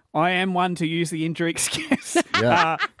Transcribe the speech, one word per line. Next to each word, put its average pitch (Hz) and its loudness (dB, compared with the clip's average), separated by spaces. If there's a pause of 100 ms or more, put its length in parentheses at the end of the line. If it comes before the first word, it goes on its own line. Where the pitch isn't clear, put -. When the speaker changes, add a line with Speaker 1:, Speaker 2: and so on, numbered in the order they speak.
(140)
Speaker 1:
I 165 2
am 185 0
one 180 0
to 165 -2
use 165 -2
the 160 -4
injury 170 -2
<laughs> - -
excuse. - -4 (240)
Speaker 2:
Yeah. 320 4
Speaker 1:
Uh, 403 -4 (140)